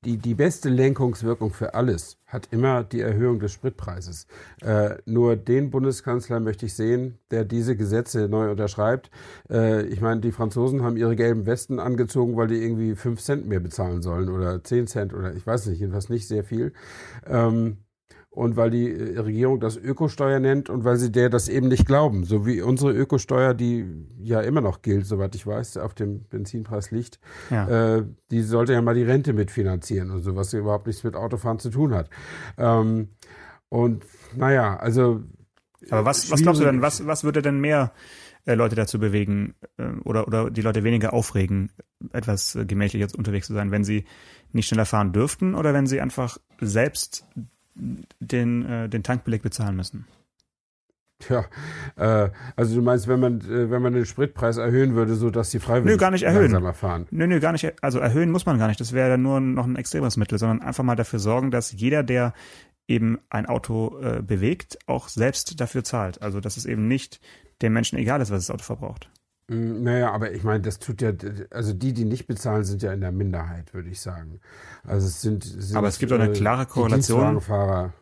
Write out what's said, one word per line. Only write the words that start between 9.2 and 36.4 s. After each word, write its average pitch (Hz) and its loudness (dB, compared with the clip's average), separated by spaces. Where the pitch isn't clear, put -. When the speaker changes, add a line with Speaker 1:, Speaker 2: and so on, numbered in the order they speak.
Speaker 1:
Äh, 110 2
ich 95 -4
meine, 113 0
die 113 0
Franzosen 120 -2
haben 117 0
ihre 117 2
gelben 113 2
Westen 117 -4
angezogen, 120 0
weil 113 2
die 113 0
irgendwie 113 -2
fünf 117 -4
Cent - -4
mehr 98 0
bezahlen 87 -4
sollen 87 -2
oder 92 -2
zehn 120 0
Cent 101 -4
oder 92 -6
ich 95 -12
weiß 110 -2
nicht, 87 -4
jedenfalls 98 -4
nicht 117 -4
sehr 104 -2
viel. 120 -4
Ähm, 113 2
und 117 0
weil 117 4
die, 120 0
äh, 110 -6
Regierung 113 2
das 110 -2
Ökosteuer 139 0
nennt 135 2
und 117 -4
weil 123 4
sie 123 0
der 120 4
das 117 0
eben 127 2
nicht 127 6
glauben. 135 4
So 104 0
wie 113 0
unsere 131 2
Ökosteuer, 131 2
die 117 0
ja 110 0
immer 135 2
noch 101 -2
gilt, 101 2
soweit 98 -2
ich - -10
weiß, 110 -6
auf 107 -8
dem 101 -6
Benzinpreis 107 -8
liegt, 117 -6
Speaker 2:
Ja. 113 2
Speaker 1:
äh, 110 2
die 117 2
sollte 117 2
ja 120 4
mal 117 4
die 120 4
Rente 135 2
mitfinanzieren 95 -2
und 95 -4
so, 92 -2
was 98 -2
überhaupt 104 -2
nichts 104 -6
mit 120 -4
Autofahren 113 -4
zu 123 -6
tun 135 2
hat. 80 -2
Ähm, 113 2
und, 117 0
naja, 131 2
also, 117 2
Speaker 2:
Aber 110 2
was, 139 2
Speaker 1:
äh, 160 -2
Speaker 2:
was 151 6